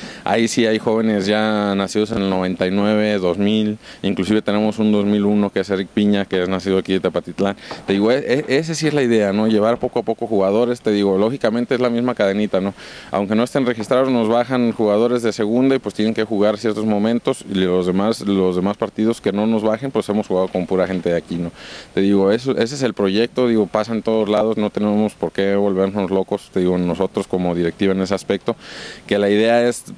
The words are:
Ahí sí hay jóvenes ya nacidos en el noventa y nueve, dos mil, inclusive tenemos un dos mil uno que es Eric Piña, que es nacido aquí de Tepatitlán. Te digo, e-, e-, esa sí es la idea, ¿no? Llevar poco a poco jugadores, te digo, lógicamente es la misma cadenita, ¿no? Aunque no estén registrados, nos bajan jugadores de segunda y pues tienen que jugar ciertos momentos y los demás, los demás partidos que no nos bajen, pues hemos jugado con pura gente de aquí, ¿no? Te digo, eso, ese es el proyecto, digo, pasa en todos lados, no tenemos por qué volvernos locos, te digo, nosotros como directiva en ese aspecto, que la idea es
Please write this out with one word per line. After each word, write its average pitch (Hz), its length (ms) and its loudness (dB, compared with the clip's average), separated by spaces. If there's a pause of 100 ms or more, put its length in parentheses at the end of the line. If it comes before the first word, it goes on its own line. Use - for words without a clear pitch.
(260)
Ahí 113 240 2
sí 117 160 2
hay 110 120 2
jóvenes 110 480 0
ya 104 500 0
nacidos 104 360 -2
en - 60 -2
el 98 120 0
noventa 92 380 0
y 92 40 -2
nueve, 104 460 2
dos 90 200 0
mil, 107 400 0 (240)
inclusive 98 400 0
tenemos 104 360 0
un 107 140 2
dos 104 140 2
mil 104 180 2
uno 101 260 2
que 98 120 -2
es 92 80 -8
Eric 95 240 -2
Piña, 104 320 2
que 92 180 0
es 90 60 -2
nacido 95 300 0
aquí 92 120 -2
de 95 80 2
Tepatitlán. 95 560 -2 (320)
Te 98 60 0
digo, 101 180 2
e-, 131 60 2
e-, 143 280 -2 (120)
esa 160 180 -2
sí 151 120 -2
es 147 60 0
la 143 100 2
idea, 110 280 2
¿no? 107 160 2
Llevar 110 300 2
poco 123 220 -2
a 113 40 -2
poco 113 240 -4
jugadores, 110 540 2
te 110 100 0
digo, 101 260 4
lógicamente 117 580 0
es 120 40 0
la 123 100 2
misma 120 240 0
cadenita, 101 460 0
¿no? 98 140 -2 (360)
Aunque 101 260 0
no 113 80 2
estén 131 220 -2
registrados, 123 440 0
nos 117 180 2
bajan 120 460 0
jugadores 113 500 2
de 113 80 0
segunda 120 440 2
y 135 40 -2
pues 104 160 -8
tienen 107 180 0
que 110 120 -2
jugar 104 320 0
ciertos 107 280 -2
momentos 110 640 0
y 101 60 -4
los 92 300 2
demás, 98 360 0 (120)
los 92 220 2
demás 95 220 0
partidos 110 440 -2
que 101 100 0
no 101 140 -2
nos 113 160 0
bajen, 110 300 -2
pues 110 180 -2
hemos 104 160 0
jugado 92 220 0
con 90 180 -4
pura 92 220 0
gente 92 220 -4
de 85 80 0
aquí, 85 180 -6
¿no? 85 160 -6 (420)
Te 98 80 0
digo, 98 300 4
eso, 123 200 0
ese 113 240 -2
es 135 80 -4
el 113 100 -2
proyecto, 110 540 0
digo, 113 200 2
pasa 107 260 -2
en 110 100 -4
todos 110 260 0
lados, 110 280 2
no 104 120 -2
tenemos 104 440 0
por - 180 -6
qué 98 240 0
volvernos 98 560 0
locos, 95 420 -4
te 98 60 -2
digo, 90 180 2
nosotros 90 500 -2
como 90 280 -2
directiva 87 380 0
en 95 80 0
ese 95 120 -2
aspecto, 101 420 -4 (520)
que 101 100 0
la 101 120 2
idea 117 380 4
es - 180 -4 (120)